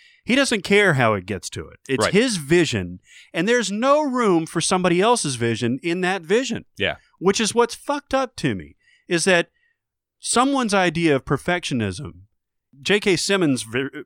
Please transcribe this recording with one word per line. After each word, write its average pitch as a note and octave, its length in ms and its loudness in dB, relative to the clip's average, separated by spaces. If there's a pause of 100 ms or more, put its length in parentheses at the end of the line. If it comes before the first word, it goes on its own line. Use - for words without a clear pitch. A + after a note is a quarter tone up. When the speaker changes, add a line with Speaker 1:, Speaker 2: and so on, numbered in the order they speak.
(240)
Speaker 1:
He A3+ 120 0
doesn't B3 280 0
care G3+ 300 4
how A#2+ 220 4
it F#2 100 -6
gets F#2+ 260 -8
to - 160 -12
it. - 120 -20 (100)
It's A2 160 2
Speaker 2:
Right. F#2 80 0
Speaker 1:
his A3+ 240 2
vision, C3+ 640 0 (340)
and F3 140 -2
there's A#3 240 0
no C4+ 320 2
room A3+ 420 0
for E3+ 160 -6
somebody F3+ 400 2
else's G3+ 340 0
vision A#2 480 -2
in F3 180 -2
that F3+ 200 -2
vision. A3+ 420 -2 (140)
Speaker 2:
Yeah. F2 180 -2 (240)
Speaker 1:
Which G3 220 0
is G#3 140 -2
what's A#3 200 2
fucked - 380 -6
up C4 240 -2
to B2 180 -2
me, D#2 200 -12 (340)
is E3+ 160 -2
that F3 240 2 (720)
someone's B3+ 540 0
idea E3+ 420 2
of C3 100 -2
perfectionism, C3 840 -4 (680)
J F#3 180 0
K G3+ 160 2
Simmons' D#3 480 0
ver-, B2 260 -6 (160)